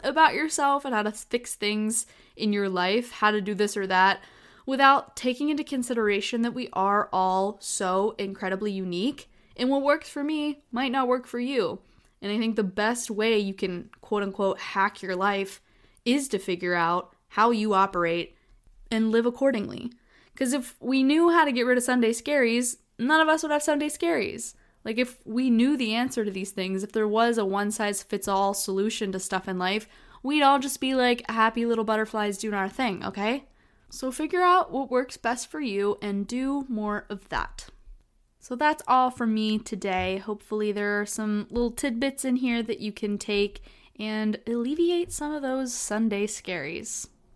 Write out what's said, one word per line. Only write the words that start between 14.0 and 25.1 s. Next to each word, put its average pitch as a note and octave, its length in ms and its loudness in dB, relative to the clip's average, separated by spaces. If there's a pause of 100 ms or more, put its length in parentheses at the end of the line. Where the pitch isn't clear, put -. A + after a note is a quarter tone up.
quote G#3 200 -2
unquote, G3 380 -2
hack - 420 -2
your F#3 140 -6
life G3 460 -2 (440)
is C4+ 220 2
to G#3 100 -2
figure F3+ 380 -2
out F3 400 0 (140)
how A3 200 4
you G#3+ 240 2
operate F3 640 0 (560)
and A3 200 2
live A3+ 140 4
accordingly. A#3+ 640 0 (440)
'Cause B3+ 180 0
if C4+ 260 -4
we C4 220 2
knew D#4+ 300 6
how E4+ 120 6
to D4 80 2
get A#3+ 140 2
rid B3 140 4
of B3 40 2
Sunday B3 280 4
scaries, B3 640 0 (220)
none D4+ 220 4
of D#4+ 60 2
us D#4+ 160 2
would D4+ 80 -2
have D4 100 2
Sunday D4+ 280 0
scaries. D4 640 -4 (280)
Like, A3 140 -6
if B3 260 -2